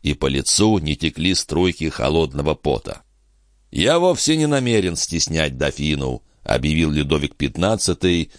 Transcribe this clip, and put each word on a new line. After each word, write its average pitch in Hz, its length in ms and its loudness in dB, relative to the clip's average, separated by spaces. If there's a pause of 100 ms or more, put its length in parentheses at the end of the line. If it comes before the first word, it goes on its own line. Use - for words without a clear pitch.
и 71 100 0
по - 140 -2
лицу 98 520 2
не 76 160 -2
текли 82 380 0
струйки 85 560 0
холодного 73 640 0
пота. 57 480 -4 (680)
«Я 123 280 2
вовсе 160 380 2
не 156 100 2
намерен 117 480 0
стеснять 78 600 -2
дофину», 71 640 -2 (260)
объявил 76 440 2
Людовик 73 440 0
пятнадцатый, 85 1040 0